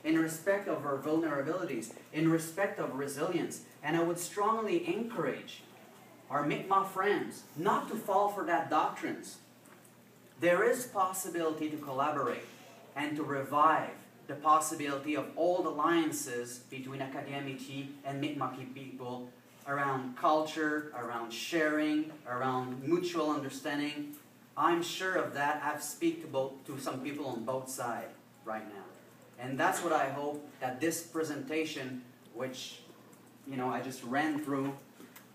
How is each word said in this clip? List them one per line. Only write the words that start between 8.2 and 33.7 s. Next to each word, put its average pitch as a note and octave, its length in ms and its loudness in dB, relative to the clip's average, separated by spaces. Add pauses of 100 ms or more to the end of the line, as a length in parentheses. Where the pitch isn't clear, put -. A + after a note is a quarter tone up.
for F#3 160 -2
that E4+ 240 2
doctrines. - 680 -2 (1000)
There F3 240 6
is B3+ 240 4
possibility E3 840 0
to D3+ 80 -4
collaborate C#3 680 0 (500)
and D3 220 -2
to D3+ 60 0
revive C#3+ 680 4 (360)
the C#3+ 80 -6
possibility D3 800 2
of C3+ 100 0 (100)
old E3+ 300 2
alliances D3 920 2 (100)
between C3+ 320 -8
Acadien C#3 440 -6
Métis C3+ 420 -8 (180)
and C#3 160 -4
Mi'kmaq C3+ 520 -4
people B2 560 -8 (380)
around C3+ 500 -2
culture, D#3 800 2
around A#2 360 -6
sharing, D3+ 800 2 (160)
around B2+ 540 -2
mutual D#3+ 480 2
understanding. D3 840 -2 (420)
I'm E3+ 240 6
sure F#3 340 -2
of D#3 180 0
that. C#3+ 300 2
I've D3 200 -2
speak E3 380 0
to D#3 60 -10
both, C3+ 260 0 (120)
to C3+ 140 -8
some C3 220 -4
people C#3+ 260 -4
on A#2 180 -4
both C3 240 -2
sides A#2 440 -4 (320)
right G#2+ 220 -6
now. G2+ 180 -12 (540)
And C3 200 -4
that's F3+ 240 4
what E3 100 2
I - 160 4
hope D3 380 -4 (120)
that B2+ 200 -4
this D#3+ 240 0
presentation, C#3+ 960 -4 (320)
which, B2+ 460 -8 (680)
you C3+ 100 -8
know, B2+ 120 0
I B2 120 0